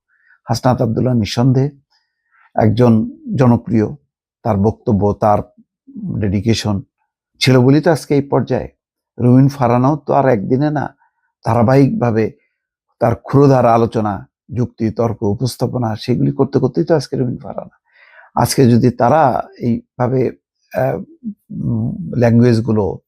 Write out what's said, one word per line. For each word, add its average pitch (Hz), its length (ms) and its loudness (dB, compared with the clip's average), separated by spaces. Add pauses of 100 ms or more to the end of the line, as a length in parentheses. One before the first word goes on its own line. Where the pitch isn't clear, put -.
(500)
হাসনাত 123 320 -2
আব্দুল্লাহ 113 320 -2
নিঃসন্দেহে 123 560 0 (880)
একজন 113 540 2 (300)
জনপ্রিয়, 117 460 2 (580)
তার 107 140 -2
বক্তব্য, 104 560 0
তার 104 260 0 (800)
ডেডিকেশন 104 600 -2 (580)
ছিল 131 200 4
বলেই 135 220 4
তো 170 100 0
আজকে 147 240 -2
এই 139 60 2
পর্যায়ে। 131 460 -4 (520)
রুমিন 127 280 4
ফারানাও 127 480 0
তো 143 180 -6
আর 139 160 2
একদিনে 127 420 -2
না, 139 260 -8 (480)
ধারাবাহিকভাবে 117 880 2 (680)
তার 117 160 0
ক্ষুরধার 139 500 2
আলোচনা, 113 640 0 (240)
যুক্তি, 113 380 -4
তর্ক, 113 320 -4
উপস্থাপনা, 113 720 -4
সেগুলি 131 360 -2
করতে 135 280 -2
করতেই 139 240 -2
তো 165 120 0
আজকে 139 220 -6
রুমিন 127 200 -4
ফারানা। - 440 -16 (540)
আজকে 123 340 2
যদি 120 220 4
তারা 127 520 0 (140)
এইভাবে, 123 760 -4 (440)
আহ, 135 220 -2 (520)
উম, 120 680 -6
ল্যাঙ্গুয়েজগুলো, 113 920 2